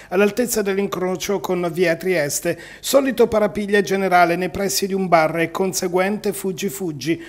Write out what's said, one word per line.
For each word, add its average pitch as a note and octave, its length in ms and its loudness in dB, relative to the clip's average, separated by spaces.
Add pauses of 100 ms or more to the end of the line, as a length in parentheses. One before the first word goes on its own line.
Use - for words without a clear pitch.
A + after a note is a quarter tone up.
(100)
all'altezza G#3 520 2
dell'incrocio F#3+ 760 -2
con F3 320 -2
via E3 240 2
Trieste. E3 600 -2 (220)
Solito B3+ 480 2
parapiglia G#3 540 0
generale F3+ 560 4
nei F3+ 140 -2
pressi G3 360 -2
di F#3+ 80 -2
un F#3+ 140 0
bar E3 320 4
e D#3+ 100 0
conseguente F#3+ 840 -2
fuggi G3 360 -4
fuggi. D#3+ 600 -4